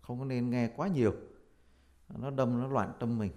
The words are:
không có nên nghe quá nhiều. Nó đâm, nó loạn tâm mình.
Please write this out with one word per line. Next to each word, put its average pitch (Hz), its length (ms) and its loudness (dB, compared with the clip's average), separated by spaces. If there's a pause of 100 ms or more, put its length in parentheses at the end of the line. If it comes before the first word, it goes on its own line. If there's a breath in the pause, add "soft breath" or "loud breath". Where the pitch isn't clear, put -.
không 123 180 -8
có 135 60 -8
nên 123 260 0
nghe 120 180 2
quá 147 200 -4
nhiều. 127 260 4 (1040 soft breath)
Nó 127 120 -4
đâm, 123 300 2
nó 131 80 -2
loạn 123 320 0
tâm 117 180 0
mình. 104 180 -2